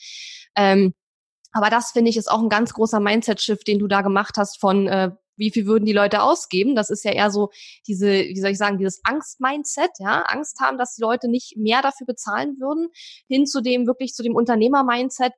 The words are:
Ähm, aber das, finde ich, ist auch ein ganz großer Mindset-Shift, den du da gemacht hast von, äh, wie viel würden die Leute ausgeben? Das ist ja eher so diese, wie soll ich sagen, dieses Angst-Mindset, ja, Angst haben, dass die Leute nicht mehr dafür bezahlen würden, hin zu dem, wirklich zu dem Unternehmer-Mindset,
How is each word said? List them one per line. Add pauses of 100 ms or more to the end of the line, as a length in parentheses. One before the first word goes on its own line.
(560)
Ähm, (580)
aber
das,
finde
ich,
ist
auch
ein
ganz
großer
Mindset-Shift,
den
du
da
gemacht
hast
von,
äh, (260)
wie
viel
würden
die
Leute
ausgeben?
Das
ist
ja
eher
so (380)
diese,
wie
soll
ich
sagen,
dieses
Angst-Mindset, (100)
ja,
Angst
haben,
dass
die
Leute
nicht
mehr
dafür
bezahlen
würden, (400)
hin
zu
dem,
wirklich
zu
dem
Unternehmer-Mindset,